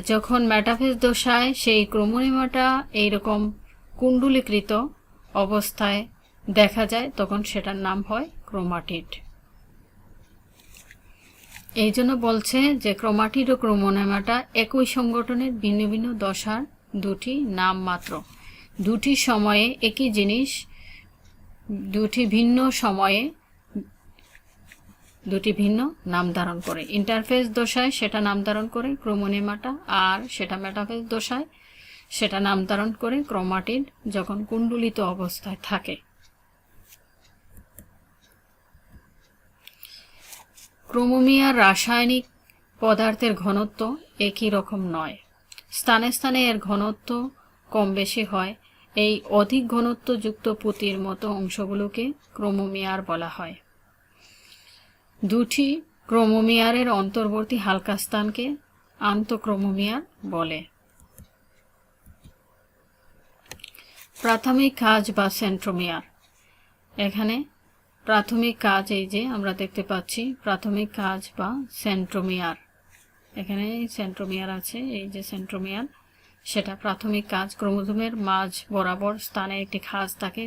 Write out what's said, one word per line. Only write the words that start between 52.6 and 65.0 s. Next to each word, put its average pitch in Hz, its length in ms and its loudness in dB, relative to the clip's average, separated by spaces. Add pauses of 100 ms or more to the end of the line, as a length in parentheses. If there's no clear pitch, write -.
বলা 170 260 -4
হয়। 165 260 -12 (1700)
দুটি 233 440 2 (400)
ক্রোমোমিয়ারের 226 840 4
অন্তর্বর্তী 214 680 0
হালকা 196 400 0
স্থানকে 214 500 -2 (540)
আন্তঃক্রোমোমিয়ার 208 1000 0 (240)
বলে। 180 340 -4 (3500)
প্রাথমিক 254 580 2
কাজ 220 240 4 (140)